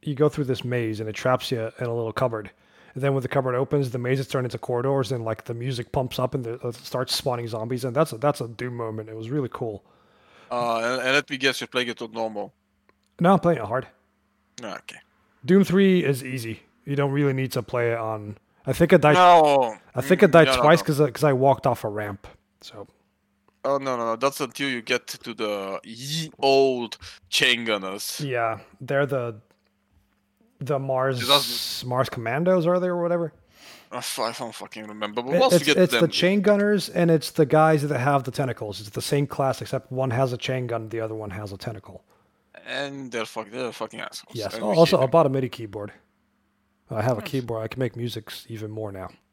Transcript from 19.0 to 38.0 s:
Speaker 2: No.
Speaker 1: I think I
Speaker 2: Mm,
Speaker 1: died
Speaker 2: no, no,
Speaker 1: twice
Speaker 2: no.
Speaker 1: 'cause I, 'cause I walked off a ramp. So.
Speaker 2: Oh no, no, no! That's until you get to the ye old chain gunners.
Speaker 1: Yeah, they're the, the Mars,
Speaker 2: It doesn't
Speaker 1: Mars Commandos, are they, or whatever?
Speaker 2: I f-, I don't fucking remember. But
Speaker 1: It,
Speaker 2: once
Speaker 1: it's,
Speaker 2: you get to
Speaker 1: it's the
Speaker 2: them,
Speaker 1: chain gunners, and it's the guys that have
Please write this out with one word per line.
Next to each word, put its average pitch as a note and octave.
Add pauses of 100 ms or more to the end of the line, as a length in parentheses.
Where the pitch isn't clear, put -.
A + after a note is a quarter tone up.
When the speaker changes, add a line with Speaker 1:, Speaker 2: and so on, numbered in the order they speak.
Speaker 2:
No. D3+ (200)
Speaker 1:
I B2+
think F3
I G#3
Speaker 2:
Mm, D#3+
Speaker 1:
died D#3+
Speaker 2:
no, C3
no, B2
Speaker 1:
twice D#3
Speaker 2:
no. E3+
Speaker 1:
'cause D3
I, C#3+
'cause C3
I D3
walked C3
off -
a A#2
ramp. G#2 (320)
So. - (760)
Speaker 2:
Oh C#3
no, C3+
no, A#2
no! A2+
That's C3+
until C#3
you A#2+
get B2
to -
the G2+
ye C#3
old C3+ (320)
chain B2
gunners. G2+
Speaker 1:
Yeah, A#2 (200)
they're C#3
the, A#2+ (1200)
the C#3
Mars, C3
Speaker 2:
It B2
doesn't B2
Speaker 1:
Mars B2+
Commandos, D#3
are F3+
they, F3+
or F3
whatever? E3+ (600)
Speaker 2:
I B2
f-, -
I A#2
don't A2+
fucking G#2+
remember. G#2+
But C3
Speaker 1:
It, F3+
Speaker 2:
once B3
Speaker 1:
it's, D3+
Speaker 2:
you D3
get -
to F#3
Speaker 1:
it's -
the A#2+
Speaker 2:
them, E3
Speaker 1:
chain F#3+
gunners, G3+
and E3+
it's D#3+
the D#3
guys D#3
that C#3+
have C3+